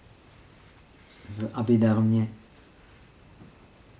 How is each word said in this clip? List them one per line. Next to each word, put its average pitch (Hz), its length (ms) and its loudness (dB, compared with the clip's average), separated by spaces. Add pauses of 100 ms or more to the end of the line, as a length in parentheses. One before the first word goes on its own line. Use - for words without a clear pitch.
(1300)
v 107 240 -10
Abhidarmě 110 760 2 (1700)